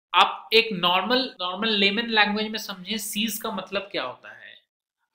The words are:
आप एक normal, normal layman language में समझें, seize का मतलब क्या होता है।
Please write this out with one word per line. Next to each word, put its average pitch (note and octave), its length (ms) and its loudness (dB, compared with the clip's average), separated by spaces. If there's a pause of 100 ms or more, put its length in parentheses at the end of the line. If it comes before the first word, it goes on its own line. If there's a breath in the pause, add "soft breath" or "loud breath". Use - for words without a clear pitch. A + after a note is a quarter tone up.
(140)
आप - 380 2
एक A3+ 200 6
normal, F#3+ 520 2 (160)
normal F#3 360 -2
layman G3+ 340 2
language G#3+ 400 2
में A3 80 -8
समझें, G3 400 -8
seize G#3 440 -4
का A3+ 100 -6
मतलब F#3+ 400 -6
क्या D#3 100 -4
होता A#2 320 -10
है। G#2+ 200 -20 (600)